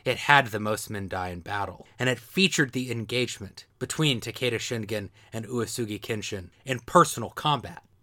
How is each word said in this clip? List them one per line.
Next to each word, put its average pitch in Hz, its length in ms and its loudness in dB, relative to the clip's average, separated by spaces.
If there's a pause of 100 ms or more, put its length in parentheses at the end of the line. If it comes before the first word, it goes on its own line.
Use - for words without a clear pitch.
It 120 140 0
had 143 300 6
the 107 140 -4
most 107 280 -2
men 98 200 -6
die 92 200 -4
in 90 120 -8
battle, 98 460 -6 (120)
and 127 100 0
it 123 100 0
featured 165 540 2
the 127 180 -4
engagement 113 760 -4 (120)
between 131 420 0
Takeda 117 340 -2
Shingen 107 560 -4 (200)
and 113 160 -6
Uesugi 113 540 -2
Kenshin 101 480 -6 (160)
in 127 160 -2
personal 139 500 6
combat. 147 520 -2 (200)